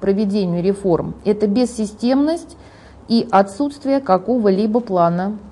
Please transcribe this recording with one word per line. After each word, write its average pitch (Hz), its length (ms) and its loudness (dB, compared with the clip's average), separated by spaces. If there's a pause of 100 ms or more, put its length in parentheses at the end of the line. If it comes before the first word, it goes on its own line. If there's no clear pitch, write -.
проведению 196 640 0
реформ – 175 520 0 (100)
это 208 240 0
бессистемность 247 1080 -2 (520)
и 226 240 2
отсутствие 269 680 0
какого-либо 214 800 0
плана 190 600 0 (140)